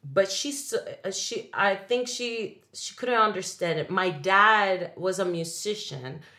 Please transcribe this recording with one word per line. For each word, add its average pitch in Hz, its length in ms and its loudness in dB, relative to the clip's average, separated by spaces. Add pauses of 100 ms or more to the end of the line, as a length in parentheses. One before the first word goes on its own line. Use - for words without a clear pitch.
but 160 300 0
she - 160 -4
s-, - 240 -8
uh, - 380 -6
she, - 420 -6
I 196 240 2
think 247 320 -2
she, 233 540 -6 (100)
she - 220 -12
couldn't 247 240 0 (120)
understand 175 480 -2
it. 147 120 -4
My 185 200 2
dad 190 840 4
was 185 220 -2
a 190 80 2
musician, 165 960 -6 (180)